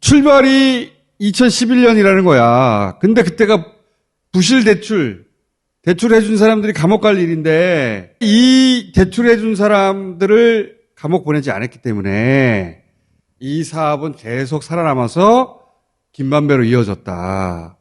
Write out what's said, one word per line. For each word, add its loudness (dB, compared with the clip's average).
출발이 2
이천십일 0
년이라는 4
거야. 2
근데 2
그때가 0
부실 2
대출, -2
대출해준 0
사람들이 0
감옥 0
갈 0
일인데 -2
이 2
대출해준 0
사람들을 0
감옥 -4
보내지 -4
않았기 -8
때문에 -2
이 -8
사업은 -6
계속 -8
살아남아서 -2
김만배로 -2
이어졌다. -4